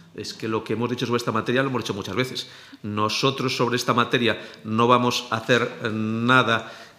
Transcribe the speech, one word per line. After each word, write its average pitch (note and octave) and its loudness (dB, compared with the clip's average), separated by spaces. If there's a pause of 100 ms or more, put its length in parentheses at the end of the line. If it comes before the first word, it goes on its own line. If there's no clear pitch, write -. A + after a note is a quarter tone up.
(160)
Es - -10
que - -8
lo A2 -2
que - -4
hemos A#2 -2
dicho B2 -4
sobre A#2+ 0
esta A#2+ -4
materia A#2 0
lo C#3 -2
hemos A#2+ -4
dicho A2 -6
muchas G2 -6
veces. B2+ -4 (360)
Nosotros A2+ -2
sobre A#2 0
esta B2 0
materia A#2 2 (280)
no A2 2
vamos B2 4
a A2+ -2
hacer, A#2 2 (220)
eh, A#2 -2
nada A2+ 2 (300)